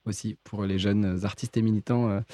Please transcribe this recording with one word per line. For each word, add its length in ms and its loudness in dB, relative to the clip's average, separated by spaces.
aussi 380 -6
pour 220 -6
les 140 0
jeunes 460 2
artistes 320 -6
et 60 4
militants, 480 2
euh, 100 0